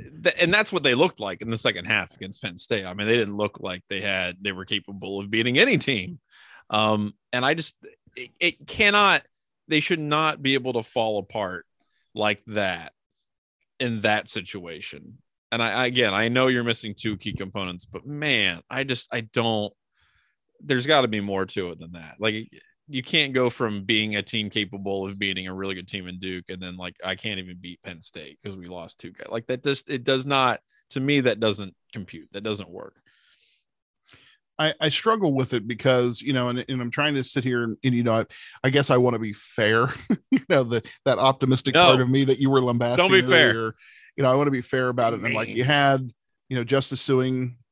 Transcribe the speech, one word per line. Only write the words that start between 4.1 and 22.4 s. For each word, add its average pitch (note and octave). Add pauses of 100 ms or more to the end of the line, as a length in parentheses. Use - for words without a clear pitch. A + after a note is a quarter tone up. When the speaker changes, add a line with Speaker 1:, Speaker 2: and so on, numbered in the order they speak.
Speaker 1:
they G2+
were F#2
capable G2
of G2+
beating A#2
any A3+
team. G2 (500)
Um, G#2+ (180)
and B2
I C#3+
just, E3 (400)
it, B2+ (100)
it -
cannot, G3+ (460)
they D3+
should E3+
not D3+
be C3+
able B2+
to A#2
fall A2
apart F#2 (500)
like G#2
that F#2+ (880)
in A#2
that G#2+
situation. E2+ (340)
And A#2
I, A2+
I, B2
again, B2
I G#2+
know B2+
you're B2+
missing A2+
two G#2+
key G2+
components, F#2
but -
man, B2
I C3
just, C3
I A#2+
don't, A2 (840)
there's C3
gotta C#3+
be G#2+
more G2
to F#2
it E2
than E2
that. D#2+
Like, A2 (400)